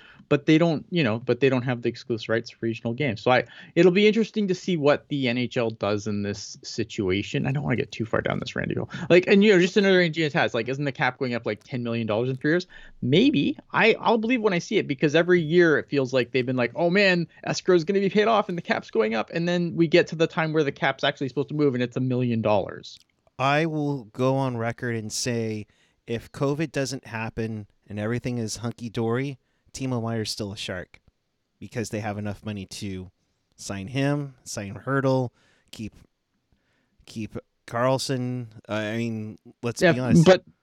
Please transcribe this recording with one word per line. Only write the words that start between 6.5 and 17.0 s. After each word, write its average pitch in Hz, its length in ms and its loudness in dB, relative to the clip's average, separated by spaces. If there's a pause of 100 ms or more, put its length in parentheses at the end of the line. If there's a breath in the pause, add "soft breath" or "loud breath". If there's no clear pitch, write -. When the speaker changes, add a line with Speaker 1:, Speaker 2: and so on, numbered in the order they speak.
Speaker 1:
situation. 104 840 -4
I 139 80 -2
don't 143 100 -4
wanna 135 140 -2
get - 160 -4
too 113 120 -6
far - 160 -2
down - 180 -2
this, - 160 -10
Randy. - 200 -4 (340 loud breath)
Like, 180 180 6
and, 196 160 6
you 214 100 6
know, 180 60 6
just 185 180 2
another 196 240 4
N 175 120 2
H 156 220 -2
L 160 60 2
has, 110 120 0
like, 117 140 -2
isn't 135 160 -4
the 143 80 -2
cap 131 280 -2
going 127 140 -2
up, 117 120 -4
like, 107 180 -4
ten 123 200 -8
million 117 240 -2
dollars 113 220 0
in 131 60 -4
three 151 160 0
years? 180 160 0 (340 loud breath)
Maybe. 185 560 4 (140)
I, 196 280 4
I'll 220 180 2
believe 226 240 0
when 208 120 2
I 175 60 0
see - 200 -2
it, 143 80 -2
because 143 280 0
every 175 260 4
year 160 360 6
it 101 100 -2
feels 135 260 0
like 127 180 2
they've 127 140 0
been 127 120 -2
like, 120 180 0
"Oh, 175 140 2
man, 180 380 2 (180 soft breath)